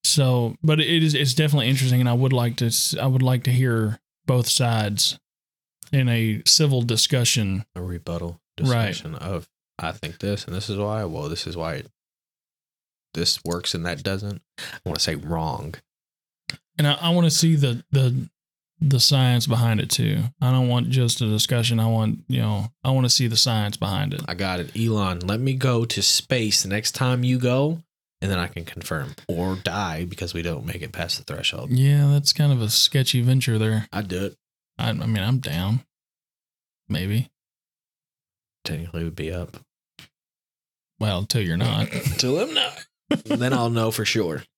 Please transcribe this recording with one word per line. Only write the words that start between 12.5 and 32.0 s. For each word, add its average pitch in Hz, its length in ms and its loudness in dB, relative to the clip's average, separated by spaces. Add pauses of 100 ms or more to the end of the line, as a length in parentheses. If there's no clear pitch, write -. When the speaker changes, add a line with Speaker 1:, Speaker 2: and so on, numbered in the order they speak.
Speaker 2:
this 82 300 -2
works 87 300 -4
and 85 120 -6
that 87 180 -6
doesn't." 98 380 -8 (180)
I - 260 -14
wanna 80 140 -4
say - 160 -2
wrong. 78 580 -6 (1040)
Speaker 1:
And 151 100 2
I, 147 60 2
I 170 160 -2
wanna 170 220 4
see 165 240 4
the, 127 360 0
the, 131 380 2 (500)
the 139 200 4
science 127 480 4
behind 117 320 2
it - 100 -2
too. 107 340 0 (180)
I 127 100 4
don't 127 160 4
want 123 240 2
just 123 300 2
a 117 60 0
discussion. 113 520 2
I 110 80 2
want, 110 400 2
you 127 140 0
know, 107 260 -2 (160)
I 131 80 2
wanna 131 180 2
see 123 180 2
the 113 100 0
science 107 400 0
behind 98 360 -2
it. 95 140 -8
Speaker 2:
I 90 80 -6
got 92 240 -4
it. - 180 -10
Elon, 104 440 0
let 98 180 -2
me 135 160 0
go 127 300 2
to - 180 -4
space - 580 0
the 95 80 -6
next 104 220 -2
time 127 320 0
you 127 160 2
go, 139 420 0 (400)
and 95 80 -2
then 95 80 0
I 87 100 -2
can 85 180 -10
confirm - 500 -8 (120)
or 90 280 -2
die 90 500 -6
because 90 300 -10
we 85 80 -4
don't 80 240 -6
make 82 160 -10
it - 80 -12
past - 260 -6
the - 60 -14
threshold. - 480 -6
Speaker 1:
Yeah, 139 400 6